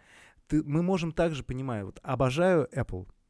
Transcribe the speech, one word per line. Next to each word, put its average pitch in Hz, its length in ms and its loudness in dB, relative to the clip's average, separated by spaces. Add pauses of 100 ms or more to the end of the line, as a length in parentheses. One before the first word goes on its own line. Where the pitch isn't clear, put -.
(480)
Ты, 151 160 2
мы 147 200 0
можем 175 280 0
также 160 320 0
понимать, 127 400 -6
вот 95 200 -12
обожаю 139 680 2
Apple. 95 340 -4 (220)